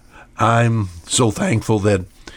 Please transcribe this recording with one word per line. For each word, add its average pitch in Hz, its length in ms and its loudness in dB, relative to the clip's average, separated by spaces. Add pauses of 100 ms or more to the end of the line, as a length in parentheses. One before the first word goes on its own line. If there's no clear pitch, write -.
(380)
I'm 113 520 2 (180)
so 117 240 2
thankful 117 480 0
that 98 220 2 (340)